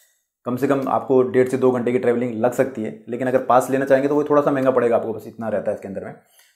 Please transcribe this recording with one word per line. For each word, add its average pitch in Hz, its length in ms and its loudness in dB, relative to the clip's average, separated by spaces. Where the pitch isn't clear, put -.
कम 123 120 -4
से 131 100 0
कम 135 220 0
आपको 127 340 2
डेढ़ 123 260 2
से 135 80 -2
दो 127 140 4
घंटे 123 220 0
की 123 60 0
traveling 120 420 -2
लग 123 120 2
सकती 127 300 -2
है, - 260 -10
लेकिन 123 200 -4
अगर 127 100 2
पास 131 320 2
लेना 135 140 0
चाहेंगे 135 240 2
तो 147 60 0
वो 147 100 0
थोड़ा 147 180 2
सा 151 80 0
महंगा 135 200 2
पड़ेगा 120 260 2
आपको, 110 180 -4
बस - 120 -14
इतना 113 220 -10
रहता 107 220 -4
है 101 40 -4
इसके 101 140 -12
अंदर 95 160 -10
में। 135 100 -14